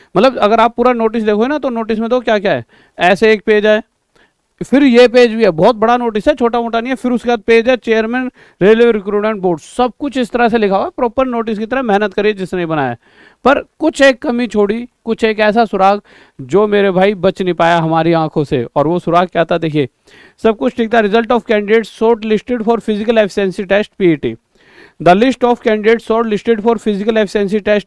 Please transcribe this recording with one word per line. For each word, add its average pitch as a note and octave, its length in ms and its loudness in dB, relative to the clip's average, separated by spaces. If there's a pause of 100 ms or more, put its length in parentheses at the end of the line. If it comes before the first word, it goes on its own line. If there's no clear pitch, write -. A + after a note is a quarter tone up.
(160)
मतलब, A3+ 220 2
अगर G#3+ 220 2
आप A#3 160 2
पूरा B3 160 2
नोटिस A3+ 300 -2
देखो G#3 240 0
ना, D4 120 -4
तो C4+ 120 -6
नोटिस A3+ 280 -6
में A3+ 100 -4
तो B3 120 0
क्या A3 180 0
क्या F#3+ 140 -2
है, A#2+ 120 -4 (340)
ऐसे G#3 340 2
एक G#3 140 -2
पेज G#3 200 2
है, G#3+ 160 2 (800)
फिर C#4 220 2
ये B3 260 6
पेज A#3+ 260 4
भी A3+ 100 -2
है, F#3+ 60 4
बहुत F3+ 260 2
बड़ा A3+ 200 2
नोटिस A#3 320 -2
है, D4 60 2
छोटा A#3 260 -2
मोटा A#3 200 -4
नहीं A#3+ 100 -6
है। C4+ 40 -2
फिर B3+ 180 -4
उसके A#3 160 -4
बाद A#3+ 120 0
पेज A3+ 280 2
है C4 80 2
चेयरमैन A#3 540 -2 (320)
रेलवे A3+ 300 4
रिक्रूटमेंट G#3 500 -4
बोर्ड, F3 180 -2
सब A#3+ 380 -4
कुछ C#4+ 200 -8
इस B3 120 -4
तरह A#3+ 180 0
से A#3 100 0
लिखा G3 180 0
हुआ G#3 80 0
है, F4+ 120 -6
प्रॉपर B3+ 300 -2
नोटिस A3+ 320 -4
की A3 80 -6
तरह B3+ 160 -4
मेहनत G3+ 320 0
करिए G#3+ 180 0
जिसने F#3 340 -6
बनाया D3 240 -4
है। A#2 80 -10 (460)
पर C4+ 140 4 (200)
कुछ D4+ 240 -2
एक C4+ 200 4
कमी B3 240 -4
छोड़ी, G#3+ 420 -2 (160)
कुछ A3+ 200 -4
एक A3 160 0
ऐसा G#3+ 240 2
सुराग G3 360 2 (400)
जो E3 260 0
मेरे G3+ 240 2
भाई F#3+ 240 2
बच F#3 280 -2
नहीं F3+ 120 -2
पाया E3+ 240 2
हमारी D#3+ 340 0
आंखों D#3+ 320 -2
से। C3 220 -4 (100)
और C#3+ 100 2
वो F3 120 -2
सुराग F3 300 0
क्या E3+ 160 0
था, F3 140 -2
देखिए, D#3 300 -2 (540)
सब A3 140 2
कुछ B3+ 200 -4
ठीक A3+ 180 -4
था। A#3 40 4
"Result G#3+ 320 0
of A#3+ 120 0
candidates G#3+ 560 -2
shortlisted A3 680 -2
for A3+ 160 0
physical G#3+ 380 -2
efficiency G3 480 -2
test, G3 320 -2
पीईटी। D3 360 0 (680)
The F3 140 6
list B3 280 0
of A#3+ 160 0
candidates A3 480 0
shortlisted A3 560 -2
for A#3 140 2
physical G#3 360 -2
efficiency G#3 480 -2
test, G#3 240 0